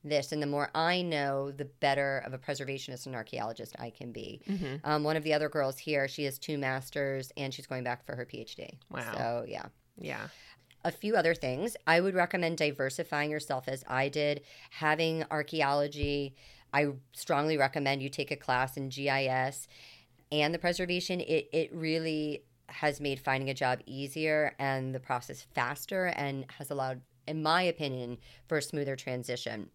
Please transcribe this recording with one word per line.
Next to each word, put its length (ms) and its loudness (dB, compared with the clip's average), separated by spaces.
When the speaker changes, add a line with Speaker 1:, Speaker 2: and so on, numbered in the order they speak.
Speaker 1:
this. 300 2
And 80 0
the 60 2
more 280 2
I 280 4
know, 480 0
the 160 -6
better 580 2
of 80 -6
a 60 -8
preservationist 680 -6
and 100 -8
archaeologist 640 -6
I 120 -6
can 220 -10
be. 360 -10
Speaker 2:
Mm-hmm. 360 -2
Speaker 1:
Um, 200 2
one 140 4
of 40 -2
the 120 2
other 160 2
girls 280 0
here, 300 0
she 160 -4
has 140 -2
two 180 -4
masters 800 -2
and 160 -4
she's 140 -10
going 180 -4
back 220 -4
for 100 -6
her 80 -4
P 160 -10
H 160 -12
D. 220 -12
Speaker 2:
Wow. 240 -6
Speaker 1:
So, 320 -2
yeah. 200 -8
Speaker 2:
Yeah. 300 -8
Speaker 1:
A 60 2
few 240 -2
other 200 6
things. 420 -2
I 140 8
would 140 2
recommend 420 2
diversifying 760 0
yourself 380 -2
as 180 -6
I 220 2
did, 340 2
having 600 2
archaeology. 1040 0
I 200 4
strongly 460 2
recommend 420 4
you 80 -4
take 220 -4
a 60 0
class 420 0
in 100 -4
G 220 -2
I 140 2
S 440 0
and 240 4
the 40 -2
preservation. 640 0
It, 320 2
it 220 2
really 680 0
has 340 0
made 180 0
finding 300 0
a 40 0
job 300 2
easier 720 0
and 360 0
the 60 -4
process 540 -6
faster 520 0
and 400 -2
has 140 -10
allowed, 320 -2
in 140 -4
my 180 6
opinion, 560 0
for 80 2
a 60 2
smoother 340 -2
transition. 800 -4